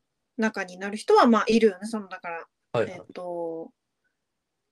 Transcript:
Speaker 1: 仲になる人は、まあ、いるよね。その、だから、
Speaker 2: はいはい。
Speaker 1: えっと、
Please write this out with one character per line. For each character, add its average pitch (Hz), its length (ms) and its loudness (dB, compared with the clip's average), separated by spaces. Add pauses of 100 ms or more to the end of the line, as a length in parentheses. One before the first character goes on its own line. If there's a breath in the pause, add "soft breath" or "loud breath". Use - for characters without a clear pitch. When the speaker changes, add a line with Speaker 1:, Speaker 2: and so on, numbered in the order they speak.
(360)
Speaker 1:
仲 214 280 -2
に 180 140 -14
な 202 120 -6
る 208 60 -8
人 415 180 2
は、 370 120 8
ま 220 140 6
あ、 - 60 -2
い 226 140 4
る 220 80 6
よ 180 100 0
ね。 208 80 -10
そ 220 140 -6
の、 190 80 -16
だ 185 100 -14
か 175 120 -12
ら、 165 160 -10 (260)
Speaker 2:
は 117 100 2
い - 40 0
は - 20 -12
い。 - 40 -12
Speaker 1:
え 180 60 -14
っ - 40 -16 (120)
と、 170 560 -8 (1000)